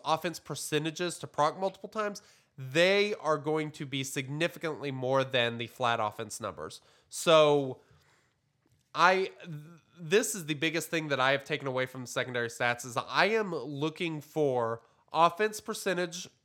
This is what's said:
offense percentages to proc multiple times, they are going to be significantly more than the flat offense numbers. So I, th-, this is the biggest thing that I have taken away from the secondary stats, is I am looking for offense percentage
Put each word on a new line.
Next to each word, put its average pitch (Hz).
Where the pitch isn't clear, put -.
offense 156
percentages 156
to 143
proc 151
multiple 190
times, 208
they 185
are 151
going 156
to 147
be 135
significantly 143
more 131
than 120
the 117
flat 117
offense 107
numbers. 90
So 147
I, 175
th-, 190
this 202
is 175
the 151
biggest 160
thing 156
that 139
I 131
have 139
taken 139
away 127
from 131
the 123
secondary 123
stats, 120
is 123
I 131
am 208
looking 151
for 123
offense 170
percentage 180